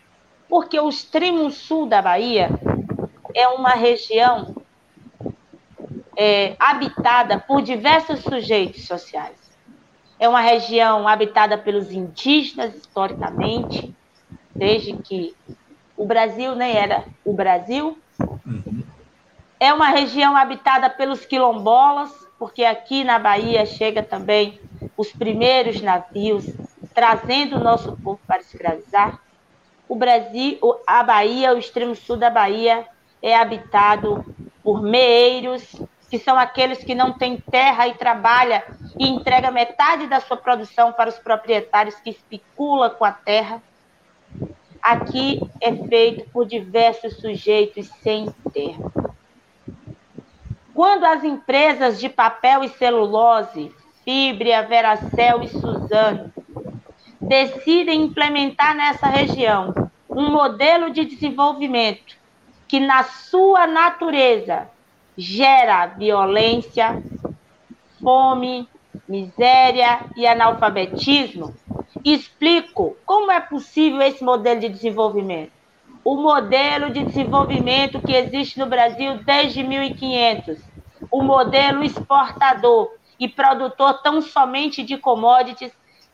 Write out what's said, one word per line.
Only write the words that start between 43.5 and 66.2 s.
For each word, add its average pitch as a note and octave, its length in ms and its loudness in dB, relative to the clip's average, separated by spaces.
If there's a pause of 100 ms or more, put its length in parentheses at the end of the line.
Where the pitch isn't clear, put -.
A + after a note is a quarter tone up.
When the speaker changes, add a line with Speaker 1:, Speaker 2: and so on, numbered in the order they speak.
Speaker 1:
Aqui C4 600 -2 (200)
é A#3 140 -2
feito A3+ 560 0
por A#3+ 160 -2
diversos A3+ 680 -2
sujeitos G#3 720 -2 (140)
sem G#3+ 280 -4 (220)
terra. - 400 -10 (1800)
Quando F4+ 320 2
as D#4 200 2
empresas C#4 720 0
de B3+ 100 -8
papel B3+ 540 2
e C4 60 -6
celulose, A3+ 1080 0 (300)
Fibria, A#3 580 0
Veracel A#3 800 2
e A#3 60 -10
Suzano, - 840 -2 (880)
decidem C#4+ 840 0
implementar D4 720 -2
nessa C#4+ 320 -2
região A3+ 680 0 (340)
um C#4+ 220 -2
modelo D4 600 2
de D4+ 140 -2
desenvolvimento C4+ 1080 -4 (540)
que, C#4 100 0
na C4+ 240 2
sua F#4 640 2
natureza, D#4+ 1040 0 (480)
gera G3 680 4
violência, G#3+ 1160 0 (960)